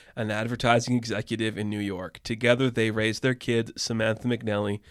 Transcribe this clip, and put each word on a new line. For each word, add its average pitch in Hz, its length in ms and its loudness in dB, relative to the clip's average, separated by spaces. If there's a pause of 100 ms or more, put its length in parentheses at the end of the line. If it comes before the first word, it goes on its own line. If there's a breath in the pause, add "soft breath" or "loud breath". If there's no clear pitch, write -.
(140 loud breath)
an 110 160 -4
advertising 117 640 2
executive 110 640 -2
in 107 100 -4
New 104 120 -4
York. 92 420 -6
Together, 120 480 2
they 113 200 2
raise 110 300 0
their 131 140 2
kids, 117 420 0
Samantha 113 520 -2
McNally 104 520 -2 (100)